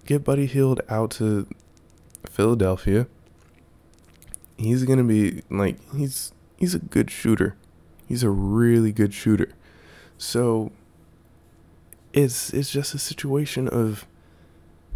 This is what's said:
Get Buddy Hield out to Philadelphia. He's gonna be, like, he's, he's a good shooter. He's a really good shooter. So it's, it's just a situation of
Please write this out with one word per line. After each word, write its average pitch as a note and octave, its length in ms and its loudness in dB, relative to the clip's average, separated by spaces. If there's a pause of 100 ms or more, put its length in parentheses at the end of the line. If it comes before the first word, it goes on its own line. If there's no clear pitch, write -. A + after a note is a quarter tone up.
Get C#3+ 180 0
Buddy C#3 220 2
Hield C3+ 440 2
out A2 220 -2
to G#2+ 360 0 (840)
Philadelphia. G2+ 800 2 (1500)
He's A#2 260 0
gonna B2+ 200 4
be, G#2+ 460 2
like, G2 280 -2 (180)
he's, C#3 380 -6 (240)
he's F3+ 180 -2
a E3 40 -4
good - 320 -2
shooter. G#2 440 0 (520)
He's B2 160 -4
a A2+ 60 2
really A2 640 2
good G#2 220 0
shooter. - 400 0 (640)
So A2+ 540 -2 (1400)
it's, C3+ 380 0
it's C#3 200 -4
just C#3 240 -6
a C#3+ 40 -8
situation C#3 680 -4
of A2 400 -2 (880)